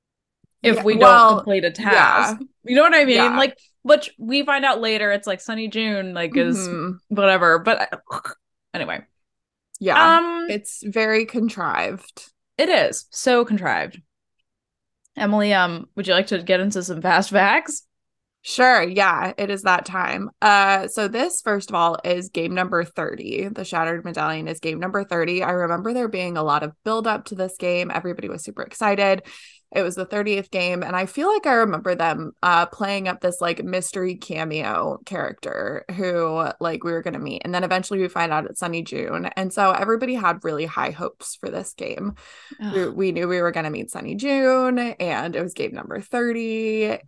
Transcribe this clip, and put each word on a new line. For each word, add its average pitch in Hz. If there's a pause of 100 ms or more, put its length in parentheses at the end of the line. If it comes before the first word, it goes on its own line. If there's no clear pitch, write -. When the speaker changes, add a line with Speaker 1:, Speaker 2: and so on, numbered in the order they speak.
(640)
Speaker 1:
if 226
Speaker 2:
Yeah, 208
Speaker 1:
we 214
don't 226
Speaker 2:
well, 240
Speaker 1:
complete 196
a -
Speaker 2:
yeah. 262
Speaker 1:
task. 202 (220)
You 247
know 294
what 330
I 302
mean? 254
Speaker 2:
Yeah. 240
Speaker 1:
Like, 269 (240)
which 294
we 269
find 277
out 240
later, 214
it's 202
like 185
Sunny 220
June, 202
like, 170
is 254
Speaker 2:
Mm-hmm. 180
Speaker 1:
whatever. 185
But 185 (240)
I, - (560)
<sighs> -
anyway. 95 (760)
Speaker 2:
Yeah. 330
Speaker 1:
Um, 339
Speaker 2:
It's -
very 220
contrived. 190 (240)
Speaker 1:
It 320
is -
so 240
contrived. 170 (1160)
Emily, 208
um, 175
would 190
you 185
like 190
to 180
get 185
into 196
some 175
fast 180
facts? 202 (600)
Speaker 2:
Sure, 247
yeah, 185
it 202
is 196
that 185
time. 185 (140)
Uh, 196
so 208
this, 254
first 202
of 208
all, 170
is 180
game 175
number 180
thirty, -
the 196
Shattered 165
Medallion 160
is 160
game 160
number 190
thirty. 180
I 175
remember 180
there 247
being 180
a 156
lot 151
of 151 (120)
build 220
up 214
to -
this 185
game. 180
Everybody 175
was -
super -
excited. 202 (520)
It 196
was 180
the 185
thirtieth 202
game, 180
and 180
I 185
feel 285
like 415
I 262
remember 185
them, 156 (140)
uh, 175
playing 196
up 175
this, 180
like, 170
mystery 185
cameo 156
character - (120)
who, 165 (140)
like, 165
we 170
were 165
gonna 165
meet, 165
and 180
then 180
eventually 185
we 185
find 170
out 156
it's -
Sunny 170
June, - (100)
and 190
so 196
everybody 226
had 185
really 156
high 135
hopes -
for -
this -
game. - (460)
We, 196
Speaker 1:
Ugh. 131
Speaker 2:
we 190
knew 170
we 180
were 175
gonna 160
meet -
Sunny -
June, 262
and 175
it 165
was 175
game -
number -
thirty, 220 (120)